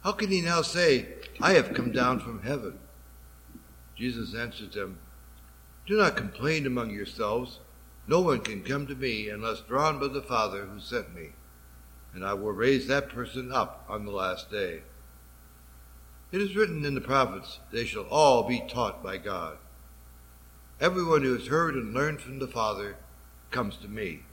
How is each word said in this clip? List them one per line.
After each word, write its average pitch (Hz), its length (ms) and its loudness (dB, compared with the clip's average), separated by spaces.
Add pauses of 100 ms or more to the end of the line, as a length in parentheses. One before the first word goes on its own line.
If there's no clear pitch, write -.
How 196 80 2
can 208 180 -2
he 185 120 4
now 170 200 2
say, 160 540 4 (240)
'I 180 140 6
have 151 200 8
come 123 200 0
down 127 260 4
from 117 220 -8
heaven'?" 113 360 -4 (1160)
Jesus 113 400 -4
answered 110 380 -8
them, 95 260 -6 (880)
"Do 202 80 2
not 196 220 6
complain 143 480 -2
among 120 240 0
yourselves. 107 720 -4 (440)
No 160 140 4
one 151 220 2
can 101 220 -6
come 139 240 -2
to 139 80 -8
me 113 340 -4
unless 110 320 -4
drawn 143 360 2
by 139 120 -2
the 135 120 -4
Father 101 440 0
who 98 160 -12
sent 98 340 -6
me, 80 200 -14 (760)
and 92 120 -8
I 101 80 0
will 104 180 -2
raise 120 360 4
that 139 200 0
person 123 420 -8
up 123 380 -2
on 104 160 -6
the 104 80 -8
last 95 400 -4
day. 92 300 -4 (1500)
It 190 80 0
is 196 120 0
written 170 300 2
in 143 120 0
the 127 40 -2
prophets, 127 600 0 (120)
'They 117 140 -2
shall 104 240 -6
all 131 340 8
be 117 240 0
taught 113 340 -2
by 95 140 -6
God.' 87 420 -6 (1200)
Everyone 165 420 4
who 127 140 2
has 123 100 -6
heard 156 280 2
and 110 180 -4
learned 147 260 0
from 131 200 -12
the 131 80 -4
Father 104 500 -2 (540)
comes 113 260 -2
to 104 100 -16
me. 95 460 -8